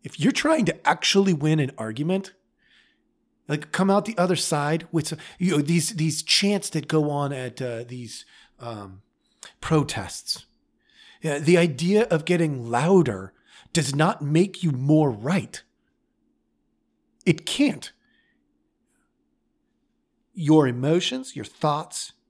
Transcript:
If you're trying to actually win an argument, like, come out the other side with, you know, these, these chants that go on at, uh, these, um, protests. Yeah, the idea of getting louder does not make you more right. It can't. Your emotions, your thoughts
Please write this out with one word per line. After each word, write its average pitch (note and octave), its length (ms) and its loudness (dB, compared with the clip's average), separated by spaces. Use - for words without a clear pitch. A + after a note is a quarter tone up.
If - 160 -16
you're D3+ 140 2
trying D#4 340 2
to - 200 -4
actually G3 480 2
win D#3 260 2
an C3 160 -2
argument, D3 580 -4
like, D3+ 240 -6
come F#3+ 180 2
out G3+ 140 2
the A3 120 -6
other F3 200 2
side D#3 560 -2
with, D#3+ 260 -2
you F#3 140 0
know, D3 100 2
these, E3+ 340 0
these D#3 260 -2
chants G3+ 480 0
that - 180 -6
go D3+ 220 2
on C#3+ 220 -2
at, B2+ 280 -10
uh, A#2+ 240 -6
these, A#2+ 400 -14
um, G2+ 440 -14
protests. - 840 -4
Yeah, D3 160 -4
the D#3+ 180 6
idea F3 480 2
of D#3+ 200 0
getting D3+ 460 0
louder B2 600 2
does C#3+ 220 0
not D#3 260 2
make D#3+ 420 0
you E3 80 2
more C#3+ 400 4
right. A#2+ 520 -4
It - 220 0
can't. - 460 -2
Your D#3 320 4
emotions, C3 680 -2
your A2 80 -10
thoughts - 680 -6